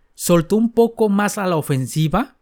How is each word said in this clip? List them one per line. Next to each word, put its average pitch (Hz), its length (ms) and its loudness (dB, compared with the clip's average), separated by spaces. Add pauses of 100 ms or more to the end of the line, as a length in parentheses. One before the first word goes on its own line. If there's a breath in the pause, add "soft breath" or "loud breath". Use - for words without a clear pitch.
(140)
soltó 170 420 0
un 226 140 0
poco 226 380 0
más 202 300 0
a 196 80 -4
la 180 100 0
ofensiva 151 840 -2